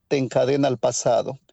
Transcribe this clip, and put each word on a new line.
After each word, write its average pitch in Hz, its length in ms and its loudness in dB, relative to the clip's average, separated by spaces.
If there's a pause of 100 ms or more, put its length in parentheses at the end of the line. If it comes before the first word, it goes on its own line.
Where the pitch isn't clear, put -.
te 147 100 0
encadena 135 520 0
al 127 100 -2
pasado. 120 640 -2 (120)